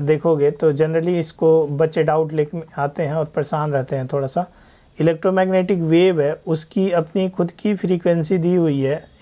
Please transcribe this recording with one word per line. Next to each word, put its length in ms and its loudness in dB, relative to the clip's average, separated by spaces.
देखोगे 500 2
तो 220 2
generally 360 0
इसको 580 2
बच्चे 360 0
डाउट 300 0
लेके 260 -2
आते 240 -4
हैं 120 -4
और 100 -2
परेशान 480 -4
रहते 240 -2
हैं 100 -6
थोड़ा 200 -4
सा। 200 -4
इलेक्ट्रोमैग्नेटिक 800 0
वेव 420 2
है, 260 -2
उसकी 440 -2
अपनी 380 0
खुद 220 -4
की 240 -2
फ्रीक्वेंसी 640 0
दी 160 2
हुई 260 2
है। 240 -2